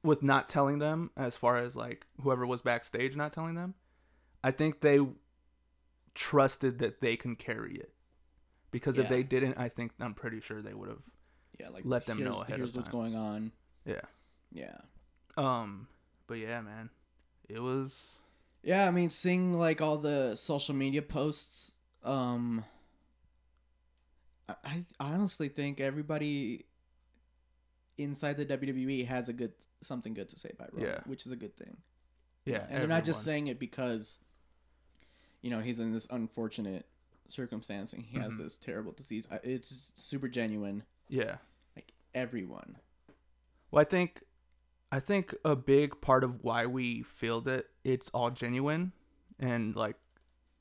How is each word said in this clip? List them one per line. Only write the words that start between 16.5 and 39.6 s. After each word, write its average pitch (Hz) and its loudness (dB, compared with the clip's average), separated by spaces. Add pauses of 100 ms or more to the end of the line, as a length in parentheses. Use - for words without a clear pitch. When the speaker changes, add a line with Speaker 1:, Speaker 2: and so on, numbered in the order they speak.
Speaker 1:
man, 110 -14 (580)
it 113 -8
was 135 -4 (440)
Speaker 2:
Yeah, 190 4
I 180 4
mean, 175 4
seeing, 180 2
like, 165 4
all 156 2
the 143 2
social 143 0
media 135 2
posts, - -4 (260)
um, 120 0 (1800)
I, 92 -10 (100)
I 165 -6 (160)
honestly 156 0
think 143 -4
everybody 147 -2 (1300)
inside 143 -2
the 147 -2
W 139 0
W 131 0
E 131 0
has 123 -2
a 120 -2
good, 120 -4 (280)
something 113 -6
good 98 -8
to - -14
say - -10
about - -16
Roman, - -2
Speaker 1:
Yeah. - -4
Speaker 2:
which 131 -8
is 127 -10
a 123 -6
good 107 -12
thing. - -16 (640)
Speaker 1:
Yeah, 107 -2
Speaker 2:
And 131 -2
they're 156 2
not 165 4
just 156 0
Speaker 1:
everyone. - -2
Speaker 2:
saying 147 0
it 123 -4
because, 120 -4 (1200)
you 123 -4
know, 113 -2
he's 117 -2
in 113 -2
this 110 -4
unfortunate 113 -4 (420)
circumstance 107 -8
and 120 -10
he 113 -8
has 113 -4
Speaker 1:
Mm-hmm. 107 -8
Speaker 2:
this - -12
terrible - -8
disease. 113 -8
I, - -8
it's 127 -8